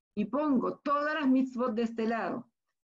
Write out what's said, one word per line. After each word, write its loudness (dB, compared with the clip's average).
y -2
pongo 0
todas 0
las 0
mitzvot 2
de 0
este -2
lado -4